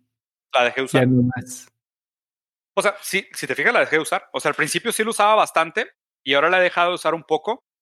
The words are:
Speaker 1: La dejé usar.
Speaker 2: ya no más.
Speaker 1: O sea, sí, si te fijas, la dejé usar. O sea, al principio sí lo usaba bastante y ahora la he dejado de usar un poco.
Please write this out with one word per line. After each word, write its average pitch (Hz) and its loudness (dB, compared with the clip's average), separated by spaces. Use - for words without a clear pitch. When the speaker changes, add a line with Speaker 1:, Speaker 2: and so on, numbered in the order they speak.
Speaker 1:
La 123 2
dejé 123 -2
usar. 131 0
Speaker 2:
ya 127 2
no 127 4
más. - -14
Speaker 1:
O 196 0
sea, 196 0
sí, - -6
si - -10
te 131 -2
fijas, 175 0
la 208 2
dejé 139 0
usar. 175 -6
O 139 -6
sea, 151 -2
al 143 -4
principio 170 -4
sí 220 -2
lo 214 -2
usaba 214 2
bastante 165 0
y 135 0
ahora 147 4
la 185 4
he 185 4
dejado 175 2
de 180 -2
usar 160 -2
un 160 -10
poco. 208 -4